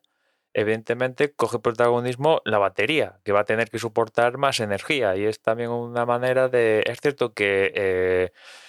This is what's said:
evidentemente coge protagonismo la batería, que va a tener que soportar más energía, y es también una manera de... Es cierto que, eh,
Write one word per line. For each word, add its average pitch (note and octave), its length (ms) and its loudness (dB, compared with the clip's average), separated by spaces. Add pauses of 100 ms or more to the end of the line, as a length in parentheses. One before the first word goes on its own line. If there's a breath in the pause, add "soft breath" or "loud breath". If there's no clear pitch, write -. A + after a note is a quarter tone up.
(520)
evidentemente A#2+ 800 -2
coge A#2+ 260 -2
protagonismo A#2+ 840 0
la A2 140 0
batería, G2+ 640 0
que G2+ 80 0
va G2+ 80 4
a G#2 40 0
tener A2 260 0
que A#2 80 -6
soportar A#2 580 0
más C#3 240 0
energía, G#2 560 -2
y G2+ 80 0
es G#2+ 160 -2
también A#2 300 -2
una A#2+ 340 -4
manera B2+ 460 0
de... A2+ 360 2
Es A#2+ 140 -6
cierto C3+ 320 -2
que, G2 420 0
eh, F#2 560 0 (380 loud breath)